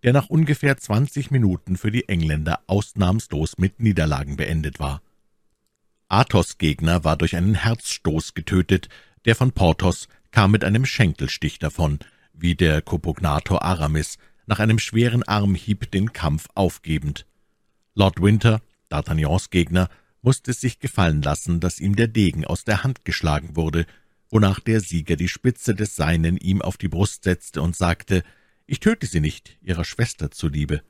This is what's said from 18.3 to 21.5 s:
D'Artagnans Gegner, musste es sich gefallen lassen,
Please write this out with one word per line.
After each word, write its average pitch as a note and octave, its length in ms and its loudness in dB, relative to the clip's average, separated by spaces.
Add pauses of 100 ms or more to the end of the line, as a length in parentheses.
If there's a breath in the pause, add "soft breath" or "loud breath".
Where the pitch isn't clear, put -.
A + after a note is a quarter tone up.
D'Artagnans D#2 600 -2
Gegner, F2+ 400 2 (320 soft breath)
musste C3 300 0
es - 100 -8
sich B2+ 160 -2
gefallen E2 420 0
lassen, D2 400 -2